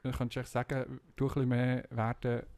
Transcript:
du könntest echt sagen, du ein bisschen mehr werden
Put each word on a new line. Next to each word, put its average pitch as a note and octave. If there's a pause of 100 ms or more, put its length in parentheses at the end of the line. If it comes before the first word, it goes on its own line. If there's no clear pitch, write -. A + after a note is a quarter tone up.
du B2+
könntest B2
echt B2
sagen, C3 (160)
du C3+
ein C3
bisschen C3
mehr B2+
werden A#2 (160)